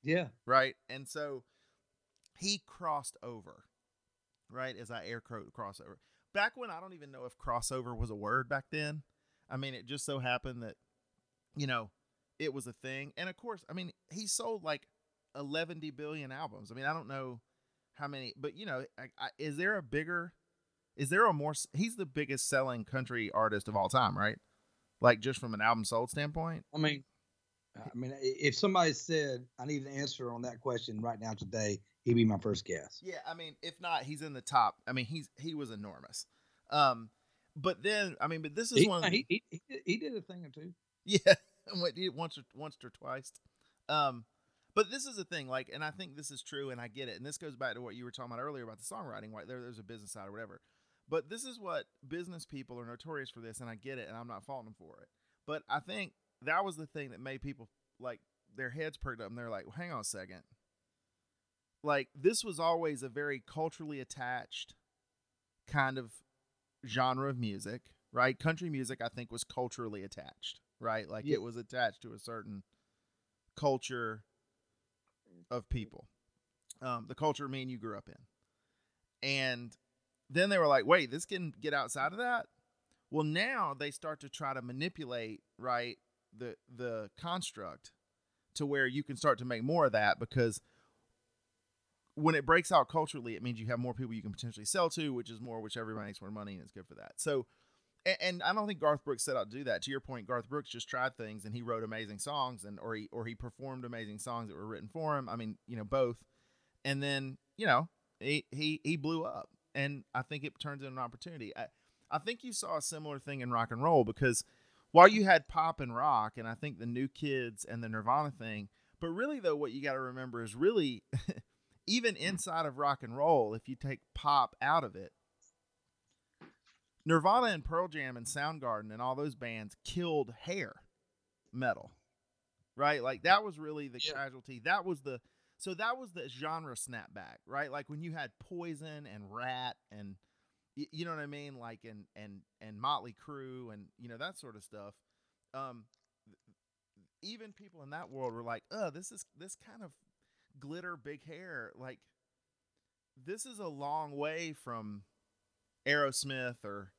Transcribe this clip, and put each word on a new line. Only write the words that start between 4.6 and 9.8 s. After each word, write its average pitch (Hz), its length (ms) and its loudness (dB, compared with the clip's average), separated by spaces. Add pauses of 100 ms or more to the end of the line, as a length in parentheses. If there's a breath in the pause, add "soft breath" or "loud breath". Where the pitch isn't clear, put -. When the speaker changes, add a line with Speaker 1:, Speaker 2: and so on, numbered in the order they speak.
Speaker 2:
as 113 120 -12
I 104 160 -6
air 117 140 -6
quote 110 320 -12
crossover. 101 440 -10 (380)
Back 208 220 0
when 240 140 -10
I 165 80 -10
don't 185 140 -14
even 147 180 -18
know 127 140 -14
if 120 140 -12
crossover 120 580 -2
was 113 140 0
a 107 40 -4
word 113 360 2
back 139 200 -2
then. 151 320 -4 (480)
I 135 60 -4
mean, 135 180 -4
it 123 120 -12